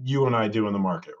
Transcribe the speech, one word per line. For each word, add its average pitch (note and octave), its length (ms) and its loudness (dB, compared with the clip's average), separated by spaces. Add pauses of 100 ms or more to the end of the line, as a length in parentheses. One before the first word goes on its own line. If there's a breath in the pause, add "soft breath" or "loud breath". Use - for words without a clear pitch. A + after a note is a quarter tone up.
you C3+ 220 2
and B2 100 2
I A2 140 2
do G#2+ 180 0
in G2+ 60 -2
the G2+ 60 -2
market, F#2 420 -2